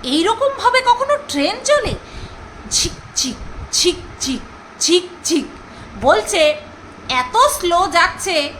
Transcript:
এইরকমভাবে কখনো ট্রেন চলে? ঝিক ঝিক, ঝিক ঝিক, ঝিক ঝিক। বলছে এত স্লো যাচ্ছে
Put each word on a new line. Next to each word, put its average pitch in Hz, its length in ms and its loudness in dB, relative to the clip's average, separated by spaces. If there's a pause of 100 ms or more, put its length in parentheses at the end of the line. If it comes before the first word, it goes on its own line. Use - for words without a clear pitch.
এইরকমভাবে 453 760 2
কখনো 523 360 2 (100)
ট্রেন 294 360 0
চলে? 494 320 2 (720)
ঝিক - 220 -2 (240)
ঝিক, 254 200 -2 (360)
ঝিক - 240 2 (240)
ঝিক, 262 220 -4 (380)
ঝিক 349 300 2 (140)
ঝিক। 302 220 0 (560)
বলছে 320 540 4 (540)
এত 254 280 -2
স্লো 381 540 4
যাচ্ছে 330 680 2